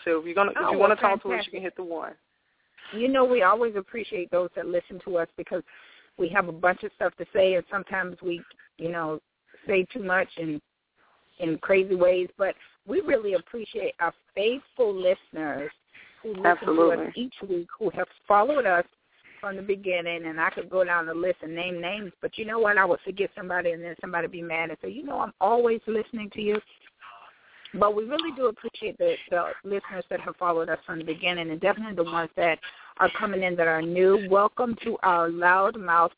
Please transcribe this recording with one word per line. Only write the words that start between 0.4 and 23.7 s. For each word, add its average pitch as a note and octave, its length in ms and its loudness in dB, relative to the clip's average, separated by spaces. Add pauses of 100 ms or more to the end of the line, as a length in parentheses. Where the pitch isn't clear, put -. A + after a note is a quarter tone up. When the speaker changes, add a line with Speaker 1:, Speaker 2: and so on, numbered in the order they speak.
Speaker 1:
if - 80 -4
Speaker 2:
Oh, - 140 0
Speaker 1:
you G3 60 0
Speaker 2:
well, - 20 4 (100)
Speaker 1:
wanna G#3+ 60 4
talk G3 260 2
to G3 100 -6
us, G#3 140 -4
you - 40 -14
Speaker 2:
fantastic. - 40 -20
Speaker 1:
can F#3+ 80 -10
hit F3+ 140 -8
the F#3 80 -10
one. E3 280 -8 (800)
Speaker 2:
You A#3 160 0
know, C4+ 160 4
we B3 180 4
always G#3+ 340 4
appreciate F#3+ 540 -8
those F3+ 240 0
that E3+ 120 -8
listen F3 400 -6
to F3+ 100 -2
us E3 120 -2 (100)
because - 240 -6 (560)
we F3 100 0
have F3+ 200 0
a E3 40 -8
bunch F3+ 300 0
of G#3 140 -8
stuff F#3 200 -2
to F3 160 -10
say, F#3+ 220 4
and E3+ 160 0
sometimes F#3 520 -6
we, F3 200 -6 (340)
you E3 140 -6
know, D#3 280 -6 (480)
say F#3+ 240 2
too A#3+ 120 -8
much F#3 340 0
and D#3 240 -6 (800)
in E3 200 -2
crazy F#3+ 360 2
ways. F3+ 420 4
But F#3+ 180 -2 (320)
we C#4 140 -2
really A#3 320 0
appreciate G3+ 680 -6
our E3 120 0 (220)
faithful A3 600 -2
listeners D#3 760 -2 (520)
who A3 120 -8
listen F#3 120 0
Speaker 1:
Absolutely. E3 500 4
Speaker 2:
to D#3+ 60 -2
us - 140 -8
each B3 180 -8 (140)
week, F3 180 -4 (120)
who G3 120 -2
have F#3 160 -4 (220)
followed A3+ 380 4
us F3 180 4 (560)
from G3 160 -8
the F#3+ 60 -10
beginning. F3 640 -2
And D#3+ 140 -6
I F3+ 100 2
could E3+ 200 -8
go F#3 140 2
down F3 220 0
the E3 80 -6
list F3 280 -2
and D#3+ 140 -10
name F3 240 -6
names, F#3+ 400 -8
but - 180 -8
you A3 60 -8
know A3 140 -4
what? G#3 200 4
I F#3+ 60 6
would F3 160 2
forget F#3+ 340 -4
somebody, F3+ 380 -4